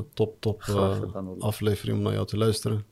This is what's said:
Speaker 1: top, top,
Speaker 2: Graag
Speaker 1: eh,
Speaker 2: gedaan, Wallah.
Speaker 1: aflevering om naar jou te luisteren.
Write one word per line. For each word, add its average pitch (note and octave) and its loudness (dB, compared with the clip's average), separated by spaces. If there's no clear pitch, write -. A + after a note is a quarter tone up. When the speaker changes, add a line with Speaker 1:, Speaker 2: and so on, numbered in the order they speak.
Speaker 1:
top, G#2+ 0
top, G#2 -2
Speaker 2:
Graag G2 2
Speaker 1:
eh, G2+ -2
Speaker 2:
gedaan, F#2+ -6
Wallah. F#2 -10
Speaker 1:
aflevering G#2+ 0
om G2+ 2
naar G2+ 2
jou G2+ 0
te G2+ -4
luisteren. A2 0